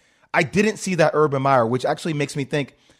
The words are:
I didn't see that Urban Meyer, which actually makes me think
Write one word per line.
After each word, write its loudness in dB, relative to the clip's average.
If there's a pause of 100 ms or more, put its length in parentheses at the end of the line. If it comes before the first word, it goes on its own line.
(340)
I 2
didn't 0
see -6
that 4
Urban 2
Meyer, 4
which -2
actually -4
makes -4
me -4
think -6 (260)